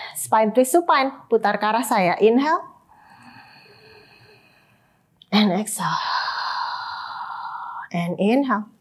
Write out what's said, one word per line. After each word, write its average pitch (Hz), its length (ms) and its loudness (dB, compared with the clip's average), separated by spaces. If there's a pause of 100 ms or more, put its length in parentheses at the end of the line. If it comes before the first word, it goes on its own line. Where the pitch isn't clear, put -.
(180)
spine 220 320 2
twist 254 240 2
supine, 311 400 4 (160)
putar 208 320 2
ke 208 80 0
arah 226 160 0
saya. 190 320 2
Inhale. 269 480 4 (2750)
And 208 240 4
exhale. - 400 -4 (2000)
And 170 240 -4
inhale. 214 480 0 (160)